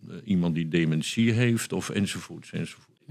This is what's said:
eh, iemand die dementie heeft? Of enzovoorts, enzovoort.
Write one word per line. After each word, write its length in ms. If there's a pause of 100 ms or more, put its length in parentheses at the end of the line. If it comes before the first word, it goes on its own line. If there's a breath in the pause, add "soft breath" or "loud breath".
eh, 60 (100)
iemand 300
die 140
dementie 640
heeft? 400
Of 180
enzovoorts, 640
enzovoort. 380 (200)